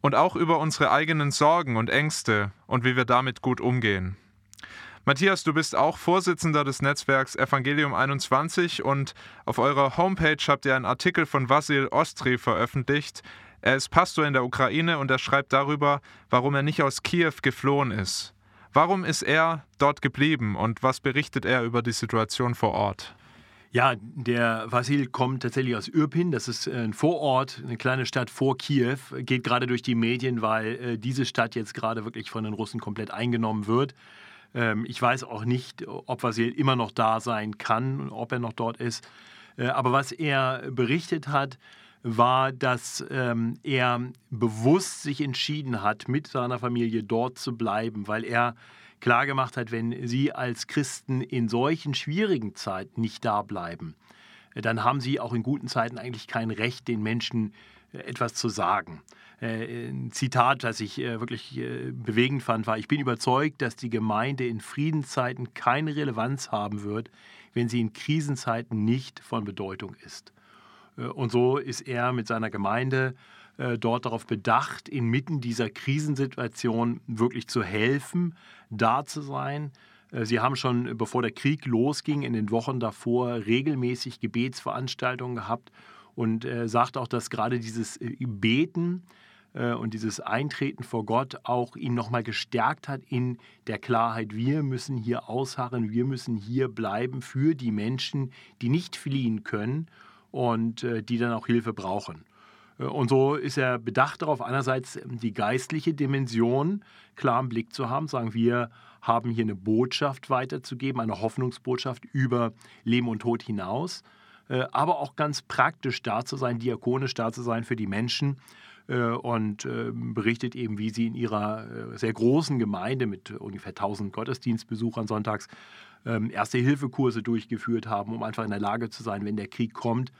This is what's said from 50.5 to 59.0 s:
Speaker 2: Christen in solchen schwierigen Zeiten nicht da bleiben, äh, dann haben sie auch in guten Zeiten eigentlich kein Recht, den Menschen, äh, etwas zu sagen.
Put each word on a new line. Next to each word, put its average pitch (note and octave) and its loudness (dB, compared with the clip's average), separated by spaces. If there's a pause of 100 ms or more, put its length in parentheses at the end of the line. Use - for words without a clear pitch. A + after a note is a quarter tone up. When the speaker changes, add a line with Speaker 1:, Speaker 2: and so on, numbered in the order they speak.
Speaker 2:
Christen C3+ -2
in A#2+ 0
solchen C#3 0
schwierigen D3+ 0
Zeiten F#2+ -6
nicht - -4
da G#2 0
bleiben, E2+ -8 (600)
äh, A2+ -8
dann A2+ 0
haben C3 2
sie C3+ -2
auch A#2 -6
in A#2 0
guten C3 -2
Zeiten A#2 -2
eigentlich A2+ -10
kein A2+ -4
Recht, A2+ -4
den A2 -2
Menschen, A2+ -2 (380)
äh, - -14
etwas B2 -4
zu - -2
sagen. F2+ -2 (380)